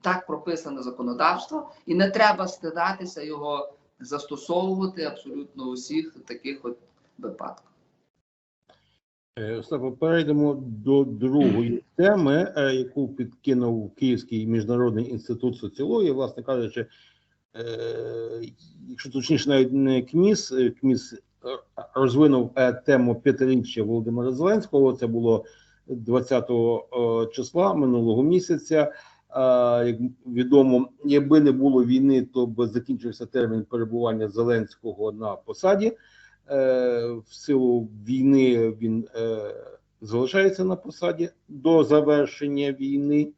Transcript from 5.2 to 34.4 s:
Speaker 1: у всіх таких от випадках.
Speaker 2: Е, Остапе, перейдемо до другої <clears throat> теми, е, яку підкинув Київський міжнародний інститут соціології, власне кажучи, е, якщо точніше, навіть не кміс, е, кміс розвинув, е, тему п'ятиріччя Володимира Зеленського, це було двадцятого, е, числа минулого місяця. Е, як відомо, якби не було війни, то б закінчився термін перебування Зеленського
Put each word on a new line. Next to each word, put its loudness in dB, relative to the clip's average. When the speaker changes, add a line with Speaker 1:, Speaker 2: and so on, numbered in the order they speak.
Speaker 1:
у -8
всіх -8
таких -12
от -12
випадках. -14
Speaker 2:
Е, -8
Остапе, -6
перейдемо 0
до 0
другої 0
<clears throat> -20
теми, 2
е, 0
яку -4
підкинув -4
Київський -2
міжнародний 0
інститут -6
соціології, -2
власне -6
кажучи, -4
е, -10
якщо -16
точніше, 0
навіть 4
не 2
кміс, 2
е, 2
кміс -2
розвинув, 4
е, 4
тему 2
п'ятиріччя 0
Володимира -2
Зеленського, 2
це -4
було 0
двадцятого, -2
е, 0
числа 0
минулого 2
місяця. 2
Е, 0
як -2
відомо, 4
якби 4
не 6
було 4
війни, 4
то -2
б -2
закінчився -6
термін -2
перебування -4
Зеленського -2